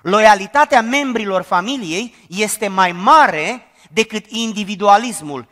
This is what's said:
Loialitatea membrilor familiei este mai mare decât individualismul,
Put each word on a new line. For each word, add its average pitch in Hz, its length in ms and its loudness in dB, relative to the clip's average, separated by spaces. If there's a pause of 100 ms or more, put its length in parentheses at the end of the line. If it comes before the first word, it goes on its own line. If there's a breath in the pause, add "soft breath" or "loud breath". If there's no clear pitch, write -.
Loialitatea 214 800 4
membrilor 226 600 -2
familiei 202 760 -6 (140 soft breath)
este 208 380 -4
mai 185 240 0
mare 214 720 2 (300 soft breath)
decât 214 380 -4
individualismul, 208 1200 -2